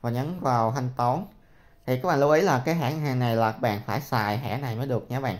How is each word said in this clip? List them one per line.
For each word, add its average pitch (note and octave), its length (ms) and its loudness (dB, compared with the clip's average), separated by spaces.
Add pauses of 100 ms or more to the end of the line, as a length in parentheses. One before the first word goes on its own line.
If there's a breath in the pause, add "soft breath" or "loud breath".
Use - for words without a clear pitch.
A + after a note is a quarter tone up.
và A#2+ 80 -4
nhấn C#3 300 -4
vào A#2 320 2
thanh B2+ 260 -2
toán. B2+ 280 0 (600 soft breath)
Thì B2+ 160 0
các F#3 60 -2
bạn D#3 120 4
lưu D3 120 6
ý D#3 100 6
là D3+ 240 4
cái E3 100 2
thẻ D3 160 0
ngân D#3 100 -4
hàng C3+ 180 0
này A#2+ 160 2
là A2+ 160 4
các - 100 -8
bạn G#2 240 0
phải A2 160 -2
xài A2 360 -2
thẻ A#2+ 200 -6
này C3 180 -4
mới B2+ 120 -4
được A#2+ 240 -4
nha B2+ 80 -4
bạn. A#2+ 200 -4